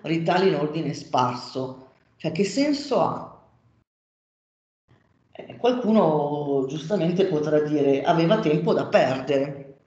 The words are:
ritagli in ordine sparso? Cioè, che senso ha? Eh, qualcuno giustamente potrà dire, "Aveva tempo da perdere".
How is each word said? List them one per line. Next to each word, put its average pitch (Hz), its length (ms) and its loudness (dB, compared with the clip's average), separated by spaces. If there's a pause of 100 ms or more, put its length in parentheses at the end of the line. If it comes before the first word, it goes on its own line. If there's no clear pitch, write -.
ritagli 175 460 2
in 160 80 2
ordine 151 360 -2
sparso? 131 1000 -4 (240)
Cioè, 165 160 -6
che 196 120 0
senso 269 560 -2
ha? - 380 -4 (1900)
Eh, - 240 -18
qualcuno 147 1120 0
giustamente 175 580 0
potrà 151 340 2
dire, 143 420 2
"Aveva 165 380 2
tempo 165 340 0
da 139 120 0
perdere". 139 800 0 (200)